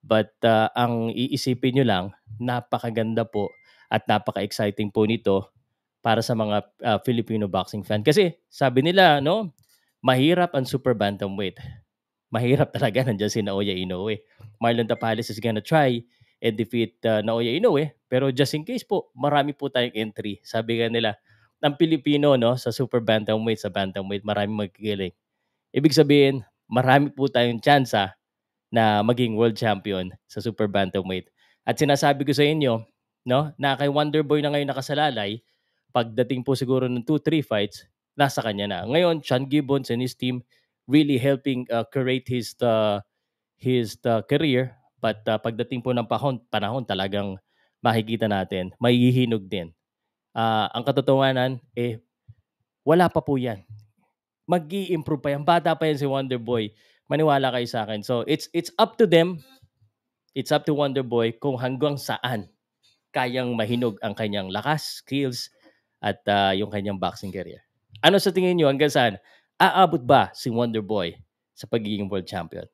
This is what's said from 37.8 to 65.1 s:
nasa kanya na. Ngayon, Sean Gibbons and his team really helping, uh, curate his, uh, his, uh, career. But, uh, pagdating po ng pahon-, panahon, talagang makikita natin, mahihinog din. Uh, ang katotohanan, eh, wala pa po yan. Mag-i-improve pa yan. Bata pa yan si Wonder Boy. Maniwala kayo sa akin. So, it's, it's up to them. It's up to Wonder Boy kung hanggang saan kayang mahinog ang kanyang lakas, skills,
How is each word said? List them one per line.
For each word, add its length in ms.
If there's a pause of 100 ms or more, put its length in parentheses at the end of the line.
nasa 260
kanya 240
na. 160
Ngayon, 400
Sean 240
Gibbons 400
and 140
his 100
team 300 (480)
really 260
helping, 540
uh, 180
curate 380
his, 340
uh, 400 (560)
his, 480
uh, 220
career. 480 (260)
But, 240
uh, 160
pagdating 400
po 160
ng 80
pahon-, 480
panahon, 320
talagang 560 (400)
makikita 480
natin, 480
mahihinog 720
din. 240 (640)
Uh, 400
ang 80
katotohanan, 880
eh, 320 (800)
wala 240
pa 160
po 160
yan. 240 (800)
Mag-i-improve 760
pa 100
yan. 140
Bata 260
pa 160
yan 80
si 80
Wonder 320
Boy. 380 (340)
Maniwala 460
kayo 160
sa 180
akin. 160
So, 240
it's, 240
it's 240
up 240
to 80
them. 320 (960)
It's 160
up 160
to 80
Wonder 300
Boy 320
kung 200
hanggang 400
saan 520 (600)
kayang 480
mahinog 460
ang 100
kanyang 380
lakas, 500
skills, 480 (500)